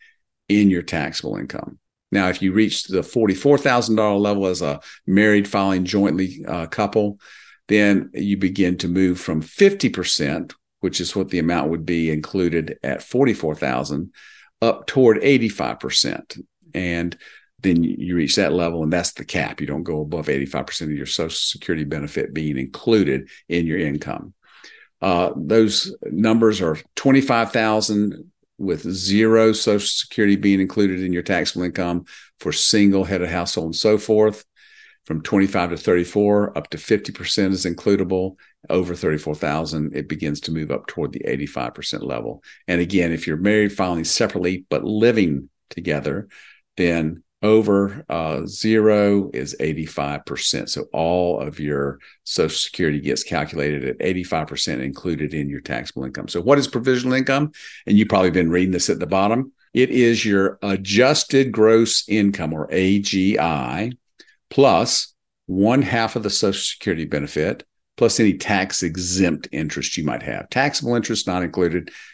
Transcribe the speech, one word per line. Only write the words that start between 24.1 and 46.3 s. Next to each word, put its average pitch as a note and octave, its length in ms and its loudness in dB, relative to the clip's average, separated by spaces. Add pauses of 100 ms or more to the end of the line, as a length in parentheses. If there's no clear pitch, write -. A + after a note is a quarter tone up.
Uh, F2+ 340 2
those G2 680 2
numbers A2 580 2
are D#2+ 160 0 (180)
twenty-five C3 560 2
thousand G#2+ 800 0 (280)
with - 320 -4
zero A2 640 4
Social G#2 360 0
Security - 480 2
being G2 260 4
included F#2 400 0
in F#2 100 -2
your F2 120 -2
taxable F2 420 -2
income F2 400 -4 (340)
for - 120 -6
single, G2+ 520 4
head F2+ 180 -2
of F2 80 -4
household, E2+ 380 -4
and E2 80 -6
so G#2+ 220 4
forth. G#2+ 480 2 (600)
From D#2+ 180 -6
twenty-five G2 480 2
to E2+ 60 -6
thirty-four, G#2 800 2
up - 140 -8
to D#2+ 80 -10
fifty - 360 -2
percent F#2+ 400 -2
is F#2 120 -2
includable. F#2 720 -2 (340)
Over F2 240 0
thirty-four D2+ 420 -4
thousand, D2+ 600 -4
it D2 120 -6
begins D2+ 340 -6
to - 100 -8
move D#2+ 180 -6
up - 160 -6
toward - 280 -6
the - 120 -10
eighty-five C2 480 -6
percent - 300 -10
level. A1+ 400 -8 (240)
And F2 120 0
again, F2 320 0
if E2 140 -6
you're D#2 120 -2
married, G#2 360 2
filing F2+ 300 -2
separately, F#2 640 -2
but - 140 -2
living G#2+ 680 2 (200)
together, D#2 580 -4 (500)